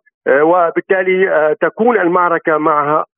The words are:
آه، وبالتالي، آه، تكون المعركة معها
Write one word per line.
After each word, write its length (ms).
آه، 180
وبالتالي، 840
آه، 300
تكون 380
المعركة 600
معها 460